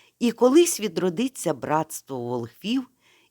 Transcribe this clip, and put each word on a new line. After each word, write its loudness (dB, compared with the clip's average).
і 0
колись 4
відродиться -2
братство -4
волхвів, -4